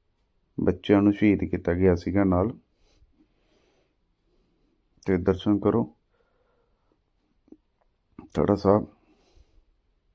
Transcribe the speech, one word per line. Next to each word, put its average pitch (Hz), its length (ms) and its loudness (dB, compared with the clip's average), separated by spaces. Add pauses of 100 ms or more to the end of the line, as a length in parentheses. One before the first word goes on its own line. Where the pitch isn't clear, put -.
(600)
ਬੱਚਿਆਂ 98 420 2
ਨੂੰ 104 100 4
ਸ਼ਹੀਦ 98 320 0
ਕੀਤਾ 87 300 -4
ਗਿਆ 90 200 2
ਸੀਗਾ 92 300 -2
ਨਾਲ। 92 260 0 (2500)
ਤੇ 95 100 0
ਦਰਸ਼ਨ 95 420 -2
ਕਰੋ 107 360 -2 (2500)
ਥੜਾ 87 200 0
ਸਾਹਿਬ, 98 320 2 (1300)